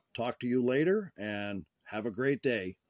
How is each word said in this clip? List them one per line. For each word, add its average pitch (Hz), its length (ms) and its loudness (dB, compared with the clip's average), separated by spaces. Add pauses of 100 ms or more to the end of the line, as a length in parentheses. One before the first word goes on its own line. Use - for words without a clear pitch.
(140)
talk 120 260 -2
to 123 60 -4
you 123 160 4
later, 160 540 2
and 104 480 -4 (200)
have 107 220 -6
a 120 40 -2
great 127 320 0
day. 98 340 0 (140)